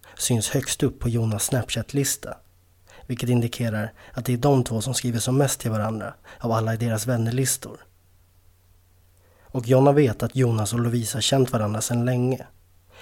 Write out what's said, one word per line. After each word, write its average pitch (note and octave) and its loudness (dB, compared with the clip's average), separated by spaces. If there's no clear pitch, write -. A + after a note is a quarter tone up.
syns A2+ 0
högst - -2
upp C3 -2
på A#2+ -2
Jonas A2+ 0
Snapchat-lista, - -4
vilket A#2+ -4
indikerar A#2 0
att A#2+ -8
det B2+ 0
är A#2+ 0
de C3 4
två A2+ -2
som B2 -2
skriver A#2+ -2
som C3 0
mest C#3 2
till A#2+ -4
varandra A2 -4
av A#2+ -2
alla A2+ 0
i A2+ -4
deras A2 -2
vännerlistor. A#2+ -2
Och B2 -6
Jonna C3 8
vet C#3 4
att A#2+ -6
Jonas A2+ 2
och A#2 0
Lovisa A#2 -2
känt C3 2
varandra G#2+ -2
sedan A#2+ 0
länge, B2 0